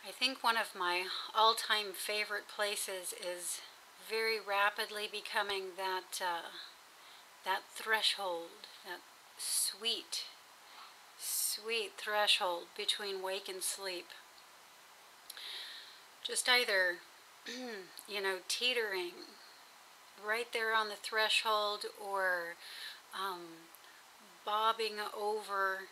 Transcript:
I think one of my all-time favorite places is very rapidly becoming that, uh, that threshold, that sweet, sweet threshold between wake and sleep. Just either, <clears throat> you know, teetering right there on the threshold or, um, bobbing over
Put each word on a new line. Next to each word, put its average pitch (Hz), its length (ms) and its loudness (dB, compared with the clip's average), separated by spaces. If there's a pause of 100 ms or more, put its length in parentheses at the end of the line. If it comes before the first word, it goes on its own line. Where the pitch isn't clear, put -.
I 196 40 -10
think 254 340 -4
one 233 120 4
of 214 220 -2
my 180 260 2 (300)
all-time 220 600 6
favorite 208 540 -2
places 202 680 -2
is 175 460 -6 (480)
very 226 300 2
rapidly 208 720 2
becoming 202 680 0
that, 185 440 -2
uh, 170 300 -2 (960)
that 190 180 2 (120)
threshold, 202 920 0 (160)
that 180 160 -10 (380)
sweet, - 840 -2 (920)
sweet 214 800 0
threshold 202 680 4 (120)
between 196 460 -2
wake 190 260 -2
and 185 140 -6
sleep. 185 460 -4 (2250)
Just - 260 0
either, 208 480 6 (500)
<clears throat> 226 600 -10
you 208 140 -2
know, 190 240 0
teetering 214 680 0 (1120)
right 233 260 0
there 226 220 2
on 220 140 4
the 202 80 -6
threshold 214 880 2 (140)
or, 185 560 0 (580)
um, 175 500 -6 (800)
bobbing 220 520 4 (220)
over 196 720 0